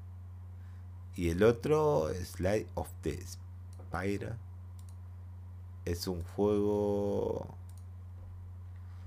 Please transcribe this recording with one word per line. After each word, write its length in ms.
Y 140
el 120
otro, 720
Slide 640
of 160
the 240
Spire, 1080
es 220
un 160
juego 1300